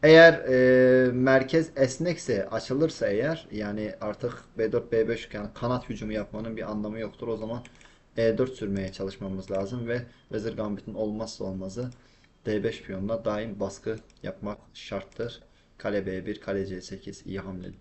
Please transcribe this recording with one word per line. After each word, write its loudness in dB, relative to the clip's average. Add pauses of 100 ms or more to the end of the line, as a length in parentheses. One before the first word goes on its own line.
Eğer, 12
e, 6
merkez 2
esnekse, -2
açılırsa -2
eğer, -2
yani -8
artık -8 (140)
B -2
dört, -4
B 2
beş -6
yani -8
kanat -4
hücumu -8
yapmanın -8
bir -8
anlamı -6
yoktur. -10
O -4
zaman -10 (540)
E 4
dört 0
sürmeye -6
çalışmamız -8
lazım -4
ve -4 (300)
Vezir -6
Gambit'in -8
olmazsa -6
olmazı -8 (560)
D -2
beş -4
piyonuna -6
daim -4
baskı -6 (280)
yapmak -10 (160)
şarttır. -12 (340)
Kale -4
B -6
bir, -8
kale -4
C -10
sekiz -16
iyi -8
hamle -12 (140)